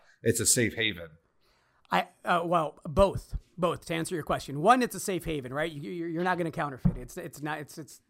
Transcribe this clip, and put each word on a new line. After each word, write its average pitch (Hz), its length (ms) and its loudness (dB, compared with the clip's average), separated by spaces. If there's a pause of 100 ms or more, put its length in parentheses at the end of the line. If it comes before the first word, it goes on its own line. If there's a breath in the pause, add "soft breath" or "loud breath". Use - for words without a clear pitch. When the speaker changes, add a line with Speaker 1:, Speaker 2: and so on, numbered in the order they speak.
(220 soft breath)
Speaker 1:
it's 117 180 2
a 104 60 0
safe 117 280 4
haven? 90 340 -4 (840)
Speaker 2:
I, - 180 0 (140)
uh, 180 220 2
well, 165 400 0
both, 170 500 2 (220)
both, 165 300 -2
to 165 80 -4
answer 165 200 -4
your 151 80 -4
question. 143 380 -4
One, 247 220 8
it's 226 120 0
a 185 60 -8
safe 180 240 -2
haven, 135 300 -4
right? 156 180 -2
You, 151 180 -10
you're, 170 180 -6
you're 170 140 -2
not 185 140 2
gonna 170 140 -2
counterfeit 143 480 0
it. - 20 -10
It's, 123 160 -14
it's 160 260 -10
not, 151 180 -4
it's, 143 180 -14
it's, - 320 -16